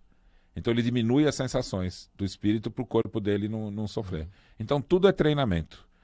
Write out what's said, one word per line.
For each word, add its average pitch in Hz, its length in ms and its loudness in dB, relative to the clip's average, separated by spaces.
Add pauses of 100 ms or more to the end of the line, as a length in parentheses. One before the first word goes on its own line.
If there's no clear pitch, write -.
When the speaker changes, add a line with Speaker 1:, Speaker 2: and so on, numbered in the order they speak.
(560)
Speaker 1:
Então 87 160 -2
ele 120 100 2
diminui 120 460 2
as 135 80 0
sensações 110 800 -4
do - 80 -6
espírito 107 480 -2
pro 123 140 -6
corpo 113 340 0
dele 101 300 0
não, 110 200 -6
não 104 180 -6
sofrer. 92 360 -6
Speaker 2:
Uhum. 82 60 -12 (300)
Speaker 1:
Então 139 220 -2
tudo 185 260 4
é 190 40 8
treinamento. 135 720 0 (180)